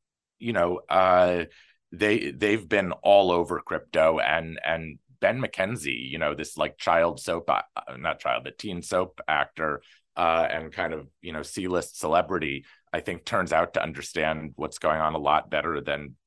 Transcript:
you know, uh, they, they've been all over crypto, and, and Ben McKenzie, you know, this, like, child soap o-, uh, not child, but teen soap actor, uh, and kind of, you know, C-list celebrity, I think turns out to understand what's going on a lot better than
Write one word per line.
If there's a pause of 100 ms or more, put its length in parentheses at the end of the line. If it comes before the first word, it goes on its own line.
(400)
you
know,
uh, (480)
they,
they've
been
all
over
crypto,
and,
and (220)
Ben
McKenzie,
you
know,
this,
like,
child
soap
o-, (160)
uh,
not
child,
but
teen
soap
actor, (340)
uh,
and
kind
of, (160)
you
know,
C-list
celebrity, (280)
I
think
turns
out
to
understand
what's
going
on
a
lot
better
than (100)